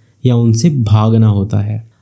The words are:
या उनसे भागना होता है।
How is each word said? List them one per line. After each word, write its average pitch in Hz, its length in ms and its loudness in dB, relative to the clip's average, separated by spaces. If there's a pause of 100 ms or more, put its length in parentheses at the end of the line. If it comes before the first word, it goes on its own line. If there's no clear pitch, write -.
(240)
या 123 120 2
उनसे 117 340 0
भागना 110 580 2
होता 101 320 -2
है। 107 300 -8 (120)